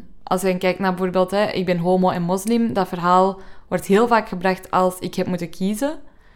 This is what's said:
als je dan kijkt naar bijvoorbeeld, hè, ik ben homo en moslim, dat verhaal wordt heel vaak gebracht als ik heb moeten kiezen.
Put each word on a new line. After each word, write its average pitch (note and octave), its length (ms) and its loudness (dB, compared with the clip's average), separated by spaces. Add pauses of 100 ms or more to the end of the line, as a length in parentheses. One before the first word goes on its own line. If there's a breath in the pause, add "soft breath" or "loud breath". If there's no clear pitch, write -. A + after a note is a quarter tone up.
(240)
als - 180 -2
je F#3+ 60 0
dan F3+ 100 2
kijkt F#3 220 0
naar F#3+ 120 0
bijvoorbeeld, F#3 400 0
hè, G3+ 140 2
ik F#3 200 -2
ben F3+ 120 0
homo F3+ 320 2
en F3+ 120 -2
moslim, G#3+ 520 0
dat F#3+ 140 0
verhaal F#3 520 4 (280 loud breath)
wordt F3+ 180 -2
heel G#3 220 4
vaak A3 200 2
gebracht F#3 440 -4
als F#3 280 2
ik - 160 -8
heb F3+ 120 -2
moeten F3 220 -4
kiezen. G#3+ 500 -4 (360 soft breath)